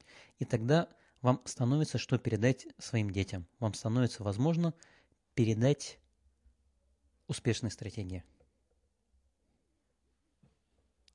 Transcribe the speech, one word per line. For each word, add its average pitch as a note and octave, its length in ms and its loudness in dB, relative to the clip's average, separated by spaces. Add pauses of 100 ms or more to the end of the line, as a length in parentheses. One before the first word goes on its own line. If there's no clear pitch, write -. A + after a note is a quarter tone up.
(380)
И - 60 -4
тогда B2+ 440 2 (320)
вам B2 240 4
становится C3+ 540 0
что B2 200 0
передать A#2+ 480 0 (120)
своим G#2+ 320 -2
детям. F#2 360 -4 (120)
Вам G#2+ 160 -2
становится A2+ 480 0
возможно D#3 520 0 (600)
передать A2+ 640 2 (1300)
успешные A#2 420 -2
стратегии. F#2 540 -10 (3000)